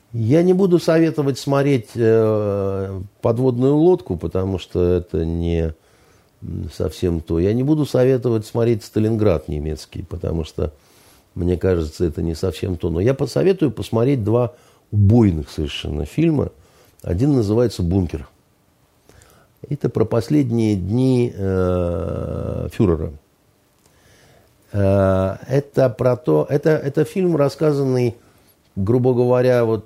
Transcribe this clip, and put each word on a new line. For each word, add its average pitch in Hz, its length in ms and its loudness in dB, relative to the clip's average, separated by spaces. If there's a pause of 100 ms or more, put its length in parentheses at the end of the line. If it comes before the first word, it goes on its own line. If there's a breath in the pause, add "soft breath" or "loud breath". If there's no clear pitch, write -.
(140)
Я 117 300 2
не 180 100 4
буду 180 260 4
советовать 156 580 0
смотреть, 139 580 0
э, 101 1080 0 (200)
«Подводную 127 540 2
лодку», 175 400 2
потому 92 420 -2
что - 240 -4
это 87 440 0
не, 82 480 -2 (680 soft breath)
м, 90 320 -10
совсем 87 460 -4
то. 82 200 -4
Я 95 140 2
не 127 100 -2
буду 151 220 0
советовать 127 600 0
смотреть 117 400 0
«Сталинград» 107 640 0
немецкий, 76 540 -8
потому 82 420 -6
что, 80 260 -6 (640 soft breath)
мне 87 220 0
кажется, 87 480 -2
это 82 160 -4
не 82 140 -4
совсем 92 420 -4
то. 90 120 -4
Но 82 120 -2
я 123 120 2
посоветую 143 580 0
посмотреть 120 520 -2
два 117 300 0 (380 soft breath)
убойных 101 580 4
совершенно 76 560 -6
фильма. 151 460 0 (520 soft breath)
Один 127 320 0
называется 113 480 0
«Бункер». 85 460 -2 (1400 soft breath)
Это 143 200 -4
про 117 160 -2
последние 117 720 0
дни, 120 580 0
э, 90 1400 -2
фюрера. 82 400 0 (1600 soft breath)
Э, 95 640 2 (140)
это 135 400 0
про 123 260 0
то... 151 340 0
Это, 143 200 0
это 147 340 0
фильм, 180 320 -2
рассказанный, 139 800 0 (600 soft breath)
грубо 120 380 2
говоря, 123 500 2
вот, 110 220 0